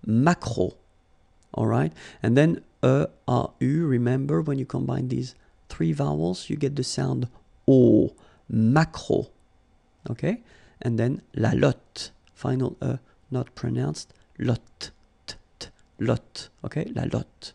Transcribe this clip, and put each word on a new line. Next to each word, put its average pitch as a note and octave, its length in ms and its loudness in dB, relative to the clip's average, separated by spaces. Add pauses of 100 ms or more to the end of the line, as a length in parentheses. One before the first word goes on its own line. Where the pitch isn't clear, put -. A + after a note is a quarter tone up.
Maquereau. A#2 640 0 (800)
All A2 140 -2
right? C3 260 0 (300)
And A2+ 120 2
then D#3 280 4 (200)
E, C3+ 220 4 (220)
A, B2 200 2 (120)
U, D3 260 0
remember C3+ 560 0
when D3 160 -2
you C3 80 -4
combine C3 440 -4
these B2+ 260 -6 (340)
three - 220 -2
vowels, D3 580 -2
you - 60 -2
get C#3+ 200 -4
the C3+ 80 -4
sound C3 440 -4 (400)
O. A#2+ 480 6 (360)
Maquereau. A#2+ 760 2 (800)
Okay? D#3 320 -4 (400)
And A#2 160 -2
then A#2+ 240 -2 (140)
la A2 180 2
lotte. - 560 0 (240)
Final C3 480 -4
E B2+ 140 -2 (340)
not B2+ 240 -6
pronounced. B2+ 640 -6 (240)
Lotte. - 500 -4 (380)
T, - 80 -14 (240)
t, - 80 -16 (320)
lotte. - 500 -4 (140)
Okay? - 320 -8
La - 80 -4
lotte. - 520 -6